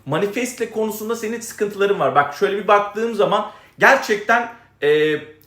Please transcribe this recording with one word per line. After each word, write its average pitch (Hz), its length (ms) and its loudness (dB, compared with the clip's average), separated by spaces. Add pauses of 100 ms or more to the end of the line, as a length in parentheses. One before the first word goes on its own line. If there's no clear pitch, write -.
Manifestle 202 640 -4
konusunda 220 440 -4
senin 226 240 -8
sıkıntıların 202 600 -2
var. 135 160 0
Bak - 180 2
şöyle 196 240 -2
bir 190 100 -4
baktığım 208 480 2
zaman 202 360 0 (280)
gerçekten, 233 720 2 (300)
e, 151 360 2 (280)